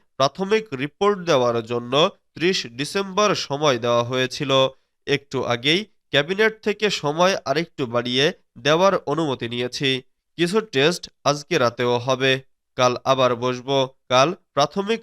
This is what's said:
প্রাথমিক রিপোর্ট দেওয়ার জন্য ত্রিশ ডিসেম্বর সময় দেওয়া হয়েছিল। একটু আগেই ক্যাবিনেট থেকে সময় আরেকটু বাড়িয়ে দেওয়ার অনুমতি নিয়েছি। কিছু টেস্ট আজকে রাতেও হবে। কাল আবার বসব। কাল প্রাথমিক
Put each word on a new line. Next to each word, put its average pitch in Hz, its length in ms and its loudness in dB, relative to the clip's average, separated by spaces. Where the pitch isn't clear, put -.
প্রাথমিক 196 480 0
রিপোর্ট 190 520 -2
দেওয়ার 123 400 2
জন্য 120 280 -4
ত্রিশ 175 280 -2
ডিসেম্বর 196 540 -2
সময় 143 400 0
দেওয়া 120 240 2
হয়েছিল। 131 480 -4
একটু 139 380 -4
আগেই 127 360 0
ক্যাবিনেট 190 520 0
থেকে 214 320 -2
সময় 165 400 0
আরেকটু 147 400 -4
বাড়িয়ে 123 400 0
দেওয়ার 160 360 2
অনুমতি 143 440 -2
নিয়েছি। 123 400 -4
কিছু 170 200 0
টেস্ট 156 320 2
আজকে 151 320 0
রাতেও 123 420 2
হবে। 131 320 0
কাল 123 160 2
আবার 127 300 2
বসব। 123 340 -4
কাল 131 200 4
প্রাথমিক 196 500 -2